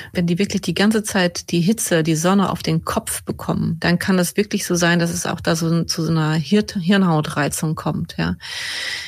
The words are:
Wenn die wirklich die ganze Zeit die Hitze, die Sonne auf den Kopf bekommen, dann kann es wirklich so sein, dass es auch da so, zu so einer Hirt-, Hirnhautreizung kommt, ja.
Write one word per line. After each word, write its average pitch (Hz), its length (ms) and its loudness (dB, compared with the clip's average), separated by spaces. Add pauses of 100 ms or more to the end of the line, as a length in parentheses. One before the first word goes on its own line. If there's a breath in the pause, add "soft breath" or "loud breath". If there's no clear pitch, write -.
(140)
Wenn 180 140 0
die 175 120 2
wirklich 196 220 -2
die 175 120 -2
ganze 208 300 2
Zeit 180 480 -2
die 170 100 2
Hitze, 180 420 2
die 160 120 2
Sonne 185 360 2
auf - 120 -6
den 160 220 0
Kopf - 380 -4
bekommen, - 560 -4
dann 175 200 2
kann 190 180 2
es 180 200 0
wirklich 208 280 0
so 180 100 0
sein, 170 240 4
dass 170 120 0
es 175 140 -4
auch - 160 -4
da 170 140 0
so, 165 280 0
zu - 200 -4
so 160 80 0
einer 156 220 2
Hirt-, 208 460 0
Hirnhautreizung 156 960 2
kommt, 151 420 -4
ja. 170 200 -2 (720 loud breath)